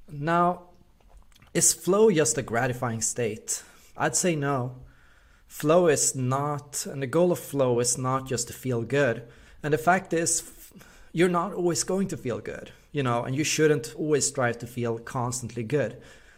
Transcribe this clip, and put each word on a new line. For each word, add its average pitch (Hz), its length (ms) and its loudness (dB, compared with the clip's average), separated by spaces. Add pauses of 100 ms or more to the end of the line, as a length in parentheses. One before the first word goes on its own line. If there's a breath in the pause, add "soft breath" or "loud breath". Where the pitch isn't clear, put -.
(100)
Now, 170 520 0 (920)
is - 200 4
flow 208 380 4
just 156 280 2
a 131 40 -4
gratifying 120 580 -2
state? - 640 -4 (340 loud breath)
I'd 151 200 -2
say 180 180 2
no. 139 420 -2 (680 soft breath)
Flow 170 400 4
is 139 280 4
not, 139 720 -2
and 143 160 -8
the 135 40 -4
goal 170 240 4
of 170 80 0
flow 127 400 2
is 120 180 2
not 131 300 -2
just 123 220 -4
to - 40 -14
feel 120 300 -4
good. 123 400 2 (400 loud breath)
And 147 100 0
the 151 60 2
fact 185 340 2
is, 165 280 0
f-, - 320 -18 (400 loud breath)
you're 175 160 2
not 175 240 0
always 170 320 0
going 190 240 -2
to 175 80 -6
feel 110 240 -4
good, - 320 -12 (180)
you 143 120 -2
know, 120 200 0
and 131 140 -4
you 151 80 0
shouldn't 151 520 2
always 151 300 2
strive 120 320 -2
to 120 80 -10
feel 117 320 -4
constantly 123 640 -6
good. 120 380 -2 (380 loud breath)